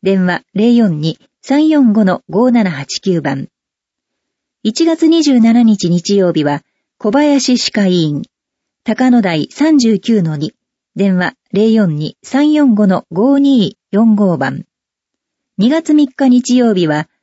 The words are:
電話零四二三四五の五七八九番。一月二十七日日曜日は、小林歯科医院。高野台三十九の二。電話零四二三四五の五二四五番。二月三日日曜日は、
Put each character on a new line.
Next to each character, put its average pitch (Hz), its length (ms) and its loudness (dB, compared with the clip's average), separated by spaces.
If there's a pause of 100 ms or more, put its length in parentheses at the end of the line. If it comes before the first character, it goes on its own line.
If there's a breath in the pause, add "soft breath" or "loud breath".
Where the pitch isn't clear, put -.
電 190 220 0
話 180 200 -4 (100)
零 233 200 2
四 208 240 0
二 156 200 -6 (240 soft breath)
三 302 260 0
四 285 240 2
五 208 140 2
の 185 240 -2
五 226 200 0
七 226 200 0
八 139 320 -10
九 175 180 -2
番。 139 280 -8 (1120)
一 233 240 -2
月 330 220 0
二 330 140 2
十 277 160 2
七 226 240 4
日 208 280 2
日 175 260 -2
曜 185 160 0
日 156 100 -2
は、 143 200 -2 (340)
小 214 140 -4
林 277 480 0
歯 - 120 -6
科 208 160 -2
医 180 180 0
院。 147 180 -4 (600)
高 254 280 -2
野 240 100 4
台 170 300 -2
三 311 260 0
十 226 220 2
九 214 240 -2
の 160 160 -4
二。 151 160 -8 (420)
電 190 220 0
話 180 160 -4 (180)
零 214 180 0
四 208 260 0
二 151 260 -8
三 294 300 -2
四 294 220 2
五 208 120 2
の 185 240 0
五 247 280 0
二 262 380 0 (140)
四 214 260 2
五 190 220 0
番。 139 260 -6 (960)
二 202 100 0
月 320 240 -2
三 302 160 2
日 269 200 -2
日 247 280 2
曜 240 180 2
日 180 120 0
は、 151 240 -4 (120)